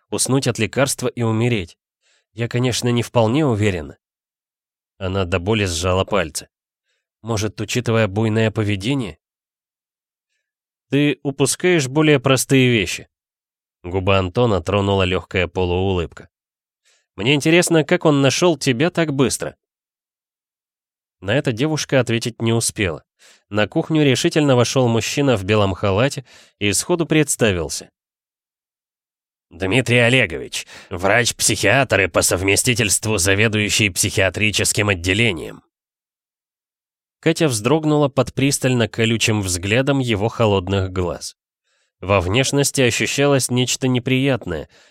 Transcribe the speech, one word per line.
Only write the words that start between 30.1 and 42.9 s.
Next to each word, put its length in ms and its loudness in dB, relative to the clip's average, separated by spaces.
врач-психиатр 1120 2
и 60 2
по 160 0
совместительству 960 0
заведующий 720 0
психиатрическим 960 -2
отделением». 720 -2
Катя 280 0
вздрогнула 640 2
под 240 -2
пристально 540 0
колючим 560 0
взглядом 560 0
его 280 0
холодных 640 0
глаз. 460 -6
Во 160 2
внешности 600 0
ощущалось 680 0